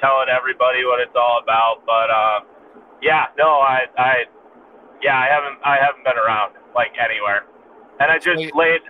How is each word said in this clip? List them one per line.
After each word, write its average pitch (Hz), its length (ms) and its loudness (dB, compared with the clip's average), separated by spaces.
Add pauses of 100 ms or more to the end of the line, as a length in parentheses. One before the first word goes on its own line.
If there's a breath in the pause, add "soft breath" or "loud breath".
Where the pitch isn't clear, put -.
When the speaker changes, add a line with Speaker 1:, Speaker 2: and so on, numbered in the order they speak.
Speaker 1:
telling 135 280 0
everybody 127 560 0
what 123 160 0
it's 120 160 -6
all 120 240 2
about. 113 460 0
But, 113 240 0
uh, 107 300 0 (600)
yeah, 151 260 0 (120)
no, 147 220 2
I, 131 260 0 (100)
I, 127 180 2 (840)
yeah, 135 160 0
I 131 140 0
haven't, 143 340 -2
I 143 160 2
haven't 139 240 0
been 127 140 0
around, 110 340 0 (220)
like, 120 240 -2
anywhere. 104 460 -2 (540)
And 151 140 2
I 160 60 0
just 165 180 -2
Speaker 2:
Wait. 160 180 -6
Speaker 1:
laid, 165 360 2